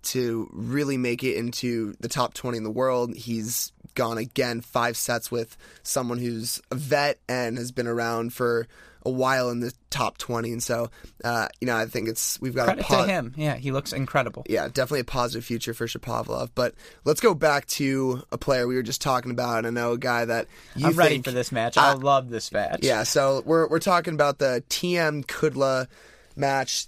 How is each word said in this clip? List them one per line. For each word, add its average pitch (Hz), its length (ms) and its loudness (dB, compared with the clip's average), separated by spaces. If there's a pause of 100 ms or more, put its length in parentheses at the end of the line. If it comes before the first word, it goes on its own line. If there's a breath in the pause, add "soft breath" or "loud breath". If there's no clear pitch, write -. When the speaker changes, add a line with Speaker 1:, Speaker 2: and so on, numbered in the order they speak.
Speaker 1:
to 117 500 -2
really 135 440 -2
make 123 280 0
it 120 120 0
into 117 640 -2
the 117 80 -6
top 123 260 -2
twenty 120 240 -4
in 110 60 -6
the 107 60 -4
world. 123 460 0
He's 113 560 -4 (220)
gone, 113 240 0
again, 120 420 -2
five 117 360 0
sets - 340 -2
with 117 260 -4 (280 loud breath)
someone 120 340 -2
who's 120 420 -4 (100)
a - 40 -4
vet 143 440 2 (100)
and 123 280 -2
has 123 160 -8
been 123 140 -2
around 117 480 -2
for 117 320 0 (360 soft breath)
a - 80 0
while 127 400 2
in 120 100 -2
the 120 120 -2 (160)
top - 300 -2
twenty. 117 340 -4
And 117 100 -6
so, 117 280 -2 (340 loud breath)
uh, 117 220 0 (140)
you 120 80 -2
know, 117 80 2
I 113 100 0
think 113 220 -4
it's, - 320 -2
we've 127 160 -4
got 123 100 2
Speaker 2:
Credit - 180 2
Speaker 1:
a - 40 -4
po- 127 180 4
Speaker 2:
to - 40 2
him. 131 260 -2
Yeah, 151 180 0
he 135 160 -4
looks 135 220 -4
incredible. 123 560 -2
Speaker 1:
Yeah, 92 180 0
definitely 135 340 0
a 120 40 -4
positive 120 400 -2
future 117 300 -4
for 117 120 -4
Shapovalov. 117 720 -4
But 123 180 0 (300 loud breath)
let's 151 160 2
go 220 120 6
back 143 360 2
to 135 640 0
a - 40 -6
player 127 300 2
we 127 80 -2
were 127 80 0
just 120 180 -4
talking 123 300 0
about. 120 280 -2
And 117 100 -2
I - 20 -2
know 120 220 0
a 120 60 -2
guy 120 260 0
that 113 240 -2 (260 loud breath)
you 143 140 2
Speaker 2:
I'm 160 80 4
ready 156 180 6
Speaker 1:
think 127 100 -4
Speaker 2:
for 135 60 -2
this 123 220 -2
match. 120 260 0
Speaker 1:
I 143 140 8
Speaker 2:
I - 20 4
love 135 360 2
this 110 200 -6
match. - 320 -2
Speaker 1:
Yeah, 117 220 4
so 135 420 2
we're, 160 220 4
we're 156 100 2
talking 175 360 2
about 147 240 2
the 127 300 2
T 175 300 0
M 151 240 2
Kudla 131 640 0 (480 soft breath)
match. 139 540 0